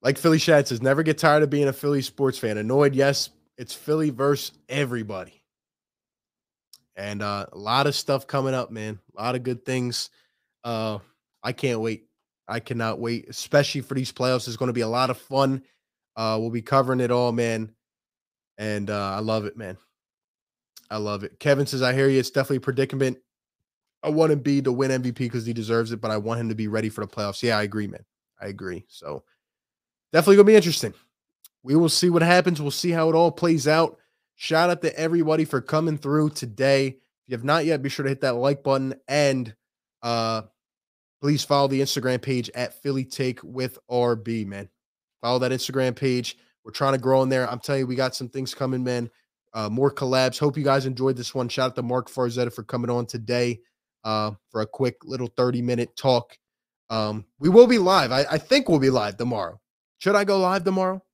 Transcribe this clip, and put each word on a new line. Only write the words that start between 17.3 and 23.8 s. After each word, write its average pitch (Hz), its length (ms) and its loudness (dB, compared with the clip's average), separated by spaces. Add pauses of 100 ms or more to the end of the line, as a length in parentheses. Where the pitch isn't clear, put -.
man. 113 440 -2 (840)
And, 104 320 -4
uh, 101 260 -4
I 101 40 -4
love 110 260 -2
it, 101 120 -10
man. 95 200 -12 (1120)
I 107 80 -8
love 104 260 -6
it. - 160 -14
Kevin 139 260 4
says, 131 160 -4
"I 127 120 2
hear 135 140 4
you. 135 120 4
It's 123 120 -2
definitely 139 260 0
a 127 40 -4
predicament. 135 560 -2 (840)